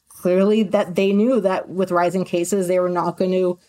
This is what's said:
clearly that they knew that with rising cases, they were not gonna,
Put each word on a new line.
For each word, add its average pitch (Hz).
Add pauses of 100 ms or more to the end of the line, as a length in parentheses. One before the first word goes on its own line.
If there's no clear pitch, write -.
clearly 196
that 196
they 196
knew 220
that 185
with 185
rising 175
cases, 180
they 180
were 180
not 170
gonna, 185 (160)